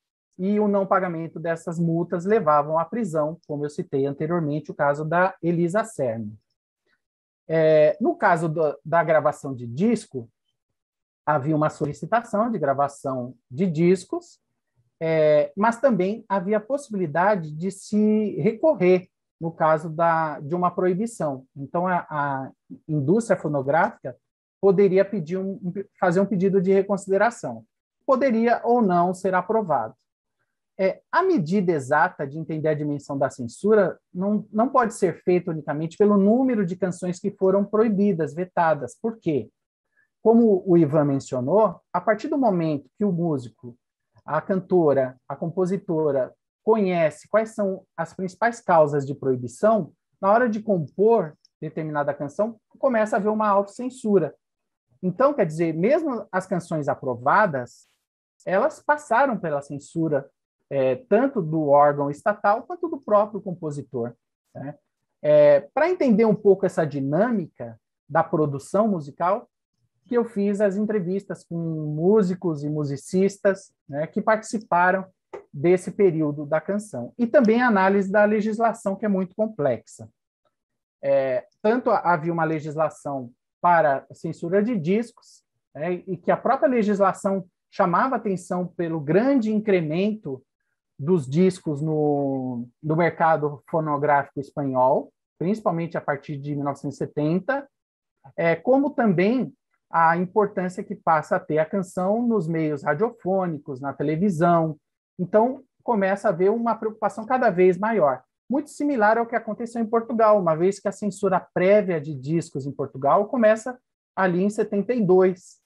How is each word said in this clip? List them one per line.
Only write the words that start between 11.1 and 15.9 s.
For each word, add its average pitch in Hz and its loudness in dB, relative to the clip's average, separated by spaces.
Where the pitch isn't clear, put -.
havia 151 0
uma 151 0
solicitação 208 -4
de 226 -4
gravação 135 -4
de 160 -4
discos, 180 -2
é, 160 2
mas 226 0
também 214 -2